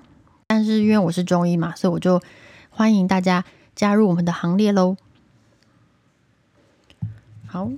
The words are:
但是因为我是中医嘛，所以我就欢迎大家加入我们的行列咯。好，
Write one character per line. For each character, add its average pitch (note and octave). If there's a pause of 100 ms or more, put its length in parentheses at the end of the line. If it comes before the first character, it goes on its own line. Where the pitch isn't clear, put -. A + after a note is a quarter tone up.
(480)
但 A3
是 A3
因 G#3+
为 G#3+
我 F3
是 F3+
中 F3
医 F3
嘛， E3
所 -
以 E3+
我 E3
就 F3+ (480)
欢 A3
迎 F#3+
大 F#3+
家 F3+ (320)
加 G3+
入 G#3+
我 F3+
们 F3
的 E3+
行 E3+
列 G#3
咯。 F#3 (2500)
好， G3